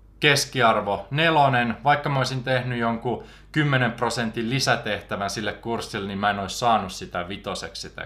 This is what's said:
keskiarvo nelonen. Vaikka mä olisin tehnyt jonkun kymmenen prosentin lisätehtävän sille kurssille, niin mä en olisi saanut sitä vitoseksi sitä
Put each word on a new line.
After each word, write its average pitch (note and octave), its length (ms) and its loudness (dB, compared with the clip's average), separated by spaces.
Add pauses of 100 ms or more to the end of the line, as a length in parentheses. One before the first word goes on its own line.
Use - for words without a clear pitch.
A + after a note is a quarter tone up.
(200)
keskiarvo A2 920 4
nelonen. C3+ 720 4
Vaikka D3 260 2
mä C#3 80 0
olisin B2+ 260 -2
tehnyt B2 360 -2
jonkun A#2 440 -2 (280)
kymmenen C3+ 400 2
prosentin A2+ 580 -2
lisätehtävän A2 800 -2
sille G#2 240 -4
kurssille, A2 540 -6
niin G2 120 -6
mä G#2 100 2
en G2+ 100 0
olisi F#2+ 180 -6
saanut G#2+ 340 2
sitä F2+ 360 -8
vitoseksi F#2+ 540 -8
sitä E2 240 -12